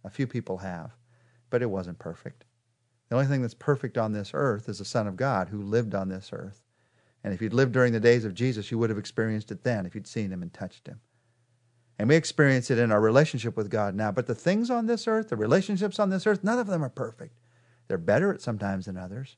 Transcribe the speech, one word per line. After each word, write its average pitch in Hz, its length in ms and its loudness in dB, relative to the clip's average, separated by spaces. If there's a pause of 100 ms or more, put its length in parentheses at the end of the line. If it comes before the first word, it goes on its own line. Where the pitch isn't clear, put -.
A 101 60 -12
few 135 160 -2
people 101 320 -6
have, 87 340 -10 (580)
but 123 100 2
it 120 100 0
wasn't 87 280 -6
perfect. - 460 -14 (640)
The 117 80 -2
only 135 100 4
thing 135 160 2
that's 117 120 -4
perfect 131 440 -2
on 110 140 0
this 104 200 -6
earth 113 360 -2
is 95 100 -8
the 98 60 -10
Son 107 240 -2
of 92 80 -8
God 104 320 0
who 104 120 -8
lived 104 340 0
on 95 140 -2
this 95 240 -8
earth. - 300 -12 (640)
And 101 100 -2
if 90 80 -6
you'd 104 100 -2
lived 123 200 4
during 123 200 4
the 110 80 0
days 120 240 6
of 101 80 -4
Jesus, 110 380 -4
you 113 80 -2
would 113 120 2
have 104 80 -2
experienced 110 520 -4
it 95 140 -10
then 110 200 -2
if 90 100 -10
you'd 101 120 -10
seen 104 260 -6
him 90 100 -8
and 85 120 -12
touched - 320 -14
him. 110 140 -18 (1000)
And 107 100 2
we 147 60 8
experience 139 560 4
it 117 80 4
in 117 140 4
our 104 80 6
relationship 117 560 4
with 104 120 -2
God 101 260 0
now. 107 180 0
But 101 140 -2
the 117 80 -2
things 214 360 0
on 233 160 0
this 226 200 -2
earth, 220 220 0
the 120 80 -2
relationships 185 640 0
on 208 100 2
this 190 180 0
earth, 202 180 2
none 233 140 0
of 220 100 -4
them 170 140 -2
are 131 60 -2
perfect. - 500 -10 (500)
They're 95 100 0
better 113 340 4
at - 80 -6
sometimes 98 460 -4
than 92 100 -10
others 98 420 -12